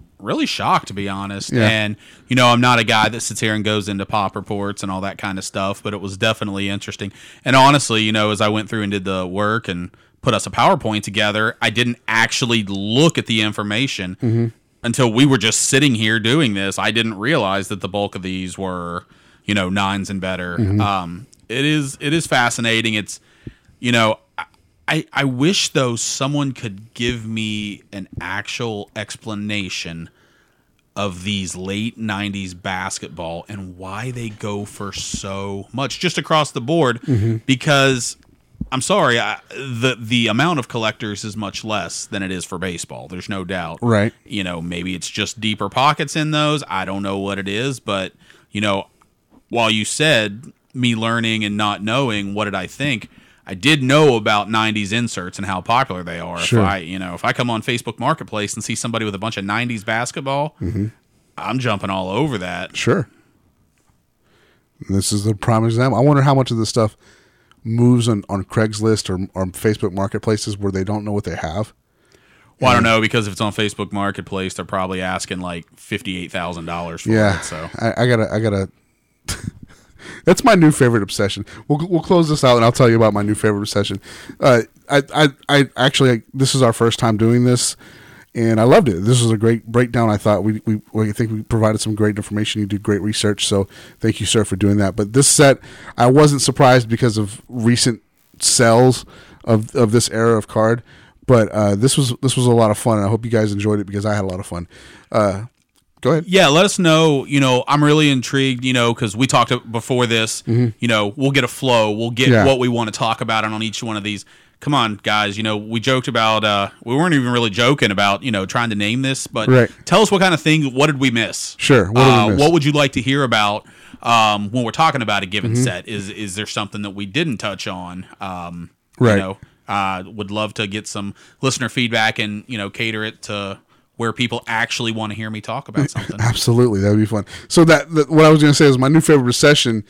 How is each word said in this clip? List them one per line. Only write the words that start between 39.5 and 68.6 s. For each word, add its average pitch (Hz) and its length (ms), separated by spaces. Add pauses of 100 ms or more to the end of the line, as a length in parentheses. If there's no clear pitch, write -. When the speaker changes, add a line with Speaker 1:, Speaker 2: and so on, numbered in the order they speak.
Speaker 1:
the, 123 480
the 117 280
amount 135 320
of 117 80
collectors 107 560
is 104 140
much 101 260
less 104 440
than 101 160
it 92 80
is 90 120
for 92 140
baseball. 82 500
There's 90 220
no 95 160
doubt. 87 360
Speaker 2:
Right. 113 320 (120)
Speaker 1:
You 98 180
know, 87 180
maybe 87 340
it's - 140
just - 300
deeper 107 300
pockets 147 460
in 156 160
those. 151 360
I 95 180
don't 98 180
know 98 160
what 98 200
it 95 80
is, 120 320
but, 95 340 (380)
you 104 100
know, 101 260 (600)
while 113 220
you 107 140
said 117 680 (220)
me 123 220
learning 113 500
and 104 120
not 104 260
knowing, 107 500
what 104 120
did 98 100
I 90 120
think? 135 420 (400)
I 95 60
did 139 260
know 139 340
about 107 340
nineties 107 440
inserts 104 460
and 101 80
how 95 120
popular 95 440
they 85 160
are. 85 180
Speaker 2:
Sure. 110 240
Speaker 1:
If 98 60
I, 98 100
you 90 220
know, 90 160
if - 100
I 127 80
come 123 160
on 110 140
Facebook 120 340
Marketplace 117 560
and 110 100
see 117 120
somebody 113 300
with 101 100
a - 20
bunch 110 200
of 98 80
nineties 113 380
basketball, 135 800
Speaker 2:
Mm-hmm. 98 260 (480)
Speaker 1:
I'm 117 220
jumping 107 320
all 95 200
over 123 280
that. 90 400
Speaker 2:
Sure. 135 320 (1800)
This 98 220
is 104 140
the 110 100
prime 113 300
example. 117 320
I 117 40
wonder 143 200
how 139 120
much 131 180
of 120 60
this 110 120
stuff 110 260 (680)
moves 120 440
on, 104 220
on 98 160
Craigslist 110 640